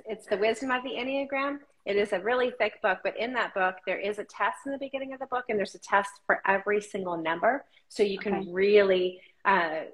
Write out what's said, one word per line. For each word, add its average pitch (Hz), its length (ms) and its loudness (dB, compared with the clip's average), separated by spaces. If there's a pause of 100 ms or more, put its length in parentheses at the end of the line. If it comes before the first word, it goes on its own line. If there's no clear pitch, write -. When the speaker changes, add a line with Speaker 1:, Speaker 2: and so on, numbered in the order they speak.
Speaker 1:
It's 220 220 -10
The 208 100 0
Wisdom 226 340 0
of 254 120 -2
the 269 80 -8
Enneagram. 277 680 -4 (260)
It 202 120 0
is 208 160 0
a 190 60 0
really 247 320 0
thick - 300 -2
book, 190 220 2
but 180 140 -2
in 240 160 -4
that 220 200 -2
book, 185 220 0 (100)
there 185 140 -2
is 208 200 -4
a 202 40 -6
test - 420 -4
in 277 60 -6
the 277 60 -6
beginning 269 360 -8
of 262 60 -14
the 269 80 -8
book, 247 220 -4
and 220 100 0
there's 185 160 -4
a 180 40 -16
test 202 300 2 (160)
for - 220 2
every 196 340 2
single 185 360 -4
number. 170 480 0 (240)
So - 140 0
you 196 160 0
can 202 160 -2
Speaker 2:
Okay. 190 160 -6
Speaker 1:
really, 190 680 4 (240)
uh, 170 360 2 (120)